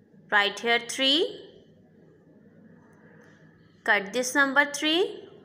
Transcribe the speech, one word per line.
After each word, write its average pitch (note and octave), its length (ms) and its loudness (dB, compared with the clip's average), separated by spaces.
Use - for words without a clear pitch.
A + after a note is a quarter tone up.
Write G3+ 300 0
here A#3 180 2
three. C4+ 680 -2
Cut G3+ 300 0
this B3 200 -2
number C#4 320 4
three. D#4 640 -2